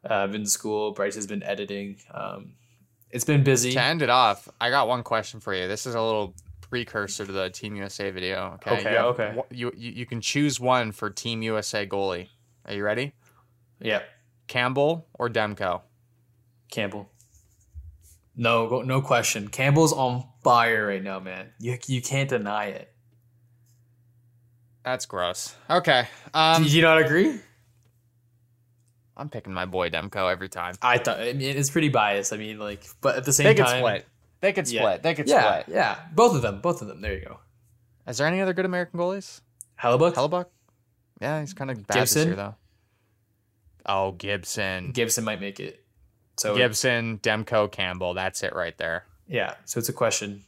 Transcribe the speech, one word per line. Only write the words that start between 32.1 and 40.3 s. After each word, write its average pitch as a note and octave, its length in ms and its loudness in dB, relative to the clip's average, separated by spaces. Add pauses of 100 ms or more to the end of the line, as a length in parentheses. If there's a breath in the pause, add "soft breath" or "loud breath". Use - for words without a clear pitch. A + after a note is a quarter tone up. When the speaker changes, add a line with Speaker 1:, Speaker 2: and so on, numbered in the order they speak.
Speaker 1:
I G#2 40 -8
mean, G#2+ 220 -10
like, G#2 240 -10 (180)
but C3 140 2
at C3 100 -4
the C#3+ 80 0
same D3 120 4
Speaker 2:
They A3 100 10
could G3 100 6
Speaker 1:
time, B2 160 4
Speaker 2:
split. A2 240 0 (360)
They G3 120 4
could G3 160 -2
Speaker 1:
yeah. G#3 120 0
Speaker 2:
split. G#3 220 2
They E3 120 2
could C#3+ 120 -2
Speaker 1:
Yeah, G#2+ 340 6
Speaker 2:
split. E2 140 -8
Speaker 1:
yeah. A2+ 240 2 (140)
Both A3 220 6
of C3 60 2
them. G2+ 200 -2
Both F3 200 -2
of G#2+ 80 -10
them. E2+ 120 -16
There G#2 120 -4
you E2 120 -6
go. - 140 -16 (680)
Speaker 2:
Is A#2 100 -8
there C#3+ 100 2
any F#3 140 0
other F#3 120 0
good F#3 120 0
American F3+ 340 -4
goalies? F#3+ 420 -4 (400)
Speaker 1:
Hellebuyck? C3+ 320 4
Speaker 2:
Hellebuyck? D#3+ 340 0 (760)